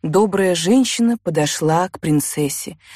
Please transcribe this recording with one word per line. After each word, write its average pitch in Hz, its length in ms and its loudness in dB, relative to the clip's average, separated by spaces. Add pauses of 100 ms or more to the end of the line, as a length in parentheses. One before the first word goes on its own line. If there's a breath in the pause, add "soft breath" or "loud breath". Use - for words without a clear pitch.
Добрая 185 500 2
женщина 233 600 2
подошла 160 720 0
к - 100 -14
принцессе, 151 760 -2 (200 loud breath)